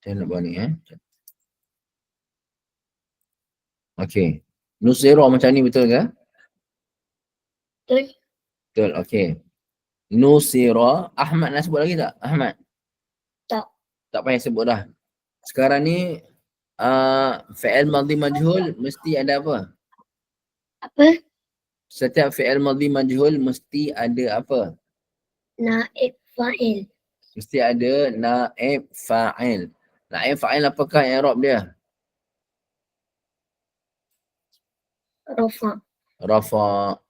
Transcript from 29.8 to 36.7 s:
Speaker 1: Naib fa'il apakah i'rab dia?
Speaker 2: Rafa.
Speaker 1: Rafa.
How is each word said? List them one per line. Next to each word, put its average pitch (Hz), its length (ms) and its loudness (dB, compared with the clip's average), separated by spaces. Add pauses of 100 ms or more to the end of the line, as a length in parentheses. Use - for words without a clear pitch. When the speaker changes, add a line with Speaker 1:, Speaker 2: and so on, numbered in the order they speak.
Speaker 1:
Naib 117 240 -2
fa'il 135 320 -2
apakah 147 320 0
i'rab 131 400 0
dia? 113 320 0 (3500)
Speaker 2:
Rafa. 226 560 -4 (400)
Speaker 1:
Rafa. 104 880 -2